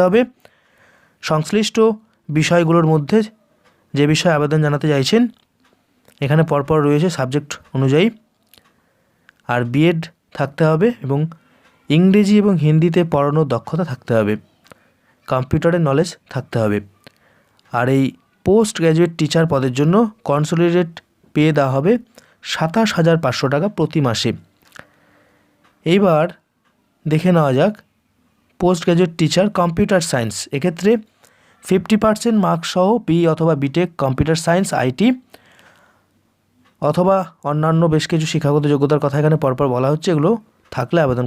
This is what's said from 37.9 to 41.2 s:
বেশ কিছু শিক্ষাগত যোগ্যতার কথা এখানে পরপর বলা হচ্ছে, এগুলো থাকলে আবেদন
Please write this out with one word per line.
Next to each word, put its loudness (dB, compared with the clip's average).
বেশ 0
কিছু -2
শিক্ষাগত 0
যোগ্যতার 0
কথা -2
এখানে 2
পরপর 0
বলা 0
হচ্ছে, -4
এগুলো 0
থাকলে -4
আবেদন -2